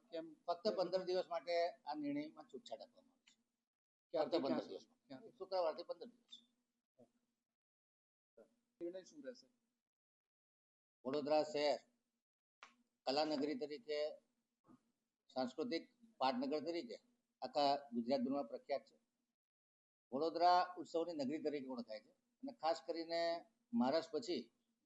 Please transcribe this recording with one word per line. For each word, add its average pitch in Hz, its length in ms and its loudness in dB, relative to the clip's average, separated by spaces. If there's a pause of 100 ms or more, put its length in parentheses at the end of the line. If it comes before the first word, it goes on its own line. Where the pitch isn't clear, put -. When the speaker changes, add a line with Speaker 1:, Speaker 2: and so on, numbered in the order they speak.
(120)
Speaker 1:
કેમ? 160 220 -8
Speaker 2:
ફક્ત 170 340 -2
પંદર 185 360 2
દિવસ 180 260 2
માટે 170 380 2
આ 151 260 -8
નિર્ણયમાં 147 520 -4
છૂટછાટ 120 360 -12
આપવામાં - 320 -20
આવે - 120 -20
છે. - 80 -20 (800)
Speaker 1:
ક્યારથી 160 260 2
Speaker 2:
ફક્ત 135 60 2
પંદર 131 120 2
Speaker 1:
ક્યાં 98 140 -2
Speaker 2:
દિવસ. 92 120 -10
Speaker 1:
સુધી? - 260 -20
ક્યાંથી? 151 220 -16
Speaker 2:
શુક્રવારથી 180 540 0
પંદર 175 220 -8
દિવસ. - 340 -18 (2500)
Speaker 1:
નિર્ણય 180 200 -4
શું 156 240 -16
રહેશે? 127 220 -12 (1600)
Speaker 2:
વડોદરા 147 380 2
શહેર 147 360 2 (1300)
કલાનગરી 147 500 2
તરીકે, 147 680 -4 (1080)
સાંસ્કૃતિક 156 560 -2 (280)
પાટનગર 135 420 2
તરીકે 151 400 -4 (420)
આખા 139 340 4
ગુજરાતભરમાં 131 680 0
પ્રખ્યાત 131 380 -4
છે. - 160 -20 (1160)
વડોદરા 165 640 6
ઉત્સવની 165 360 -2
નગરી 143 240 0
તરીકે 143 300 -2
ઓળખાય 117 320 -8
છે - 120 -20
અને - 400 -14
ખાસ - 360 -2
કરીને 170 580 -2 (280)
મહારાષ્ટ્ર 147 460 2
પછી 139 300 -4 (360)